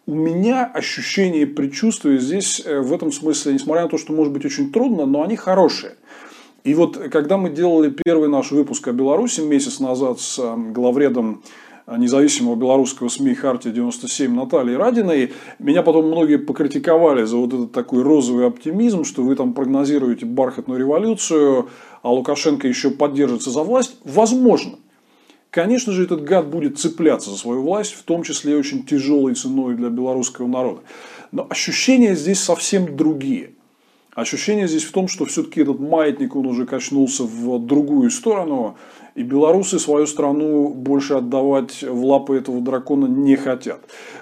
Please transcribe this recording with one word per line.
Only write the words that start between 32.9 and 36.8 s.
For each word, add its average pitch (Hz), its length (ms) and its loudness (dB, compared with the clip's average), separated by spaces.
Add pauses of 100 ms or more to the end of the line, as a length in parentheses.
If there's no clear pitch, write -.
другие. 139 560 -2 (600)
Ощущение 190 540 -2
здесь 156 160 0
в - 80 -12
том, 185 160 -2
что 156 180 -4
всё-таки - 360 -4
этот 135 180 2
маятник, 143 560 0
он 135 100 -2
уже 123 220 -2
качнулся 131 560 0